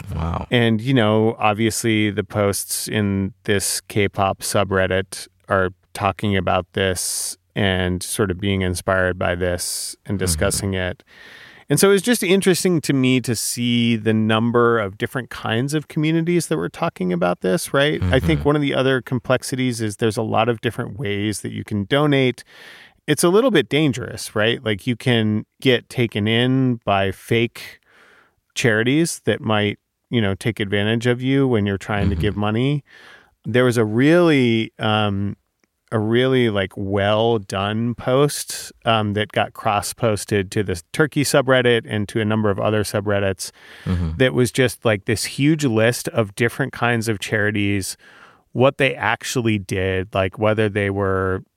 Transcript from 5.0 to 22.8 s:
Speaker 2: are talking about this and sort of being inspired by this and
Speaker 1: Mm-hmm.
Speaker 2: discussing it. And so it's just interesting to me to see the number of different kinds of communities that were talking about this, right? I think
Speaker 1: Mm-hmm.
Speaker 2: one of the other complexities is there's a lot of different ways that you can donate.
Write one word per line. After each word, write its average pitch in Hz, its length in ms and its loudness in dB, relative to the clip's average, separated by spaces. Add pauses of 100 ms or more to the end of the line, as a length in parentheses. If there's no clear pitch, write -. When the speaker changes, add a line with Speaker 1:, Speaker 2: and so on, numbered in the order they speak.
Speaker 2:
are 95 220 2 (240)
talking 101 420 -2
about 92 380 0
this - 640 -4 (180)
and 92 480 0
sort 101 280 -2
of 87 80 -4
being 98 220 0
inspired 92 580 0
by 90 160 -2
this 87 600 -4 (100)
and 101 120 -4
Speaker 1:
Mm-hmm. 95 80 -2
Speaker 2:
discussing 95 480 -2
it. 92 300 -6 (680)
And 143 100 2
so 196 120 6
it's 196 120 2
just 240 200 0
interesting 180 580 2
to 147 120 -2
me 131 280 4
to 117 140 -2
see 120 600 0
the 110 160 0
number 117 680 2
of 101 180 -6
different 120 320 -6
kinds 120 440 -4
of 151 160 -4
communities 165 580 0
that 160 100 -2
were 165 120 -4
talking 180 420 -4
about 175 300 -2
this, 185 320 -2
right? 139 300 0
I 110 160 2
think 156 200 0
Speaker 1:
Mm-hmm. 143 80 -2
Speaker 2:
one 147 100 2
of 147 40 0
the 139 140 0
other 131 260 0
complexities 127 800 -2
is 107 160 -4
there's 110 200 0
a 117 40 -2
lot 110 280 0
of 117 120 -2
different 117 380 -4
ways 101 420 -4
that 113 100 -8
you 107 140 -8
can 101 200 -4
donate. 139 580 2 (640)